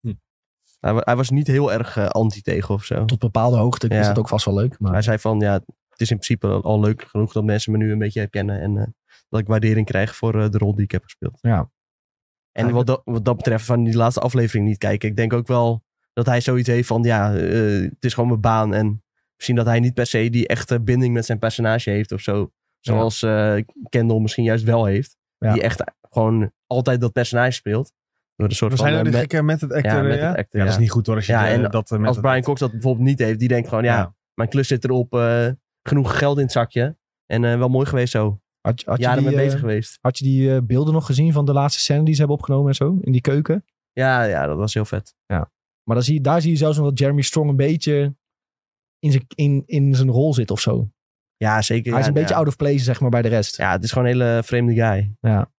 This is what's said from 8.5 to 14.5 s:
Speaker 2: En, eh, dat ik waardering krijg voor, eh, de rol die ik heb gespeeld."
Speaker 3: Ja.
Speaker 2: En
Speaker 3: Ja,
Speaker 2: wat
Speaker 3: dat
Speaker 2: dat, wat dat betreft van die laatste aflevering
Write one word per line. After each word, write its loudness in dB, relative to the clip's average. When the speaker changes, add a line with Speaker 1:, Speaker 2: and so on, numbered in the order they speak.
Speaker 2:
En, -2
eh, -4
dat -2
ik -4
waardering 2
krijg -2
voor, -2
eh, 0
de -2
rol 0
die 0
ik -6
heb -4
gespeeld." -12
Speaker 3:
Ja. 0
Speaker 2:
En -2
Speaker 3:
Ja, 0
Speaker 2:
wat 2
Speaker 3:
dat -2
Speaker 2:
dat, -4
wat -4
dat 2
betreft -2
van 0
die 0
laatste 2
aflevering 0